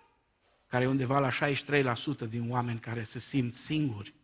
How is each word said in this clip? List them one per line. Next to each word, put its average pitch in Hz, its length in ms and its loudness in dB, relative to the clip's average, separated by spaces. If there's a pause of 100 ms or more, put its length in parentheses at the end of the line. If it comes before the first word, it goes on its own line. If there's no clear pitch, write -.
(680)
care 127 160 2
e 127 40 4
undeva 135 320 2
la 135 100 2
șaizeci 143 280 0
și - 80 -6
trei 143 180 4
la 123 100 2
sută 123 320 -4
din 117 260 -4
oameni 120 280 0
care 117 240 -6
se 120 160 -6
simt 120 360 0
singuri. 139 580 -2 (100)